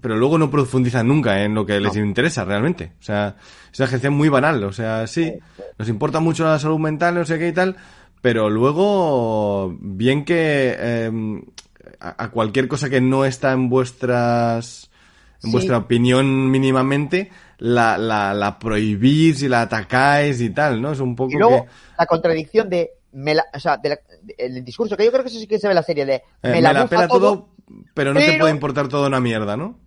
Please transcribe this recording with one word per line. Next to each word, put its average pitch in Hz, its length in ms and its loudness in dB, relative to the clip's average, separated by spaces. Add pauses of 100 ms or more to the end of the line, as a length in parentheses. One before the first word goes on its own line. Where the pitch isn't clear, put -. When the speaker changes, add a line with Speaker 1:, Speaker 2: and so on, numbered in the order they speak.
Speaker 1:
pero 110 160 -2
luego 143 200 4
no 151 140 2
profundizan 127 560 0
nunca 120 360 2
en 104 120 0
lo 107 100 0
que 101 140 0
les 101 160 0
Speaker 2:
No. 107 80 0
Speaker 1:
interesa 113 400 -2
realmente. 101 560 -4
O - 40 -20
sea, 104 340 -4 (340)
es - 80 -12
una 131 80 2
generación 131 280 -2
muy 151 120 2
banal, 139 380 2
o 98 80 -6
sea, 110 340 -4
sí, 170 180 -4
Speaker 2:
Sí, 160 80 -6 (220)
sí. - 80 -20 (140)
Speaker 1:
nos 107 100 -6
importa 147 320 -2
mucho 165 240 0
la 156 160 2
salud 156 200 0
mental, 156 360 -2
no 170 100 0
sé 160 140 -4
qué 175 80 -2
y 165 60 -2
tal, 185 240 0 (440)
pero 113 280 2
luego, 117 1300 0
bien 123 460 -2
que, 151 500 0 (300)
em, 110 360 -6 (600)
a, 87 240 -10
a 104 60 -12
cualquier 117 360 0
cosa 135 220 -4
que 131 120 2
no 131 240 2
está 131 280 -2
en 127 160 0
vuestras, 120 1200 -2 (540)
en 110 60 -6
Speaker 2:
Sí. - 20 -2
Speaker 1:
vuestra 123 260 2
opinión 127 720 2
mínimamente, 135 800 0 (260)
la, 117 400 2
la, 104 360 -2
la 101 240 -2
prohibís 117 840 2
y 139 40 -2
la 120 160 2
atacáis 131 800 0
y 113 100 0
tal, 135 300 0
¿no? 147 120 -4
Es 135 60 -6
un 123 160 -2
poco 131 180 -2
Speaker 2:
Y 147 40 -2
luego, 233 280 4
Speaker 1:
que - 40 -20 (300)
Speaker 2:
la 170 80 4
contradicción 165 600 0
de, 175 220 -2 (220)
me 143 220 -2
la, 165 180 2
o 139 60 -12
sea, 151 180 -2
de 147 120 -4
la, 143 100 -4 (240)
de, - 140 -20
el 127 280 -8
discurso, 202 320 -4
que 208 80 2
yo 240 60 4
creo 262 120 0
que 254 60 -8
eso 226 100 -12
sí 214 80 -12
que 208 120 -2
se 202 80 -2
ve 196 60 2
en - 20 4
la 165 80 4
serie, 143 220 -2
de, 135 100 -2
Speaker 1:
Eh, 123 60 -8 (220)
Speaker 2:
"Me 123 100 0
Speaker 1:
me 123 80 2
Speaker 2:
la 143 120 6
Speaker 1:
la 139 80 2
Speaker 2:
gusta 127 140 0
Speaker 1:
pela 170 120 4
Speaker 2:
todo", 165 120 4
Speaker 1:
todo, 202 300 2 (440)
pero 139 200 0
no 147 60 4
te 302 80 6
Speaker 2:
pero 311 120 2
Speaker 1:
puede 156 140 4
importar 143 340 -2
todo 143 200 0
una 135 120 0
mierda, 110 380 -2
¿no? 196 300 -12